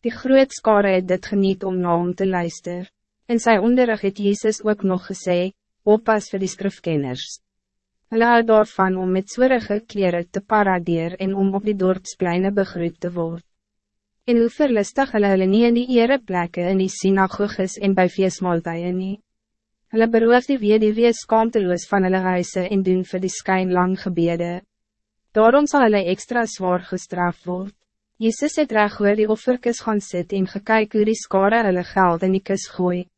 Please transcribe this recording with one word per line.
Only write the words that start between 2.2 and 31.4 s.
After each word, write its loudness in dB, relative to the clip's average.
luister. -6
In 0
sy 4
onderrig 2
het -2
Jezus 0
ook 0
nog -2
gesê, -2
"Oppas 2
vir -6
die -4
skrifkenners." -6
Hulle 0
hou 4
daarvan 2
om -2
met -2
swerige 0
klere -2
te -6
paradeer 0
en -4
om 0
op -6
die -2
dorpspleine -2
begroet -4
te -6
word. -6
En 2
hoe 2
verlustig 0
hulle 2
hulle 2
nie 4
in 2
die 0
ereplekke 0
in 2
die -2
synagoges 0
en 2
by 4
feestmaaltye -2
nie. -6
Hulle 2
beroof 4
die -2
weduwee 4
skaamteloos 0
van 2
hulle 2
huise -2
en -2
doen 2
vir -6
die -4
skyn -2
lang 0
gebede. -2
Daarom 4
sal 4
hulle 2
extra -4
zwaar -4
gestraf -6
word. -10
Jezus -2
het -2
reg 0
oor 2
die 2
offerkis -2
gaan -2
sit -8
en 0
gekyk -2
hoe 4
die -2
skare 0